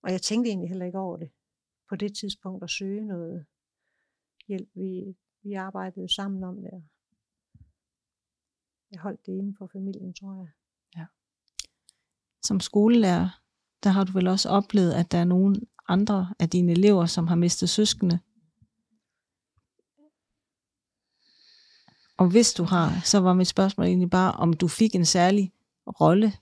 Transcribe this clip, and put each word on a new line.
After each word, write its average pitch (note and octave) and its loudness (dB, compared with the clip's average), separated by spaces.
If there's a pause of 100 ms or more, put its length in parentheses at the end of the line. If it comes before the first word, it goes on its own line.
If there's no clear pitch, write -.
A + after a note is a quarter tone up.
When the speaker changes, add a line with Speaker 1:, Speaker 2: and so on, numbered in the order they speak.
Speaker 1:
Og F#3 -4
jeg F#3 -4
tænkte A#3 -2
egentlig F#3 -6
heller F3+ -8
ikke F3+ -8
over F3+ -8
det D#3+ -14 (580)
på G3 -8
det G3+ -8
tidspunkt F#3+ -12
at F3 -14
søge G3+ -8
noget E3+ -10 (1000)
hjælp. F#3+ -10
Vi, F#3 -12 (280)
vi G3+ -12
arbejdede F#3+ -10
sammen G3 -8
om F#3 -10
det, F#3+ -16
og F3+ -20 (2000)
jeg F#3+ -18
holdt F#3+ -12
det G3 -12
inden G3 -8
for F#3+ -18
familien, F#3+ -12
tror G3 -16
jeg. F#3 -18 (460)
Speaker 2:
Ja. E3 -14 (1400)
Speaker 3:
Som G3 -2
skolelærer, G#3 2 (420)
der G3+ 4
har G3 4
du F#3+ -4
vel F#3 0
også F#3+ 0
oplevet, G3 2
at - -2
der F3 0
er E3+ 2
nogle F#3 4 (320)
andre G3 0
af E3+ 0
dine F3 2
elever, F#3 4
som E3+ -2
har E3+ 2
mistet F3 2
søskende? F#3 0 (4000)
Og F3+ 4
hvis A3+ 6
du F3 -2
har, E3+ 0
så G#3 4
var F#3 4
mit F3+ 4
spørgsmål F#3+ 0
egentlig F3+ 2
bare, F#3 2
om E3+ 0
du E3+ 0
fik A3 2
en F3 2
særlig F#3 2 (340)
rolle F#3+ 4 (100)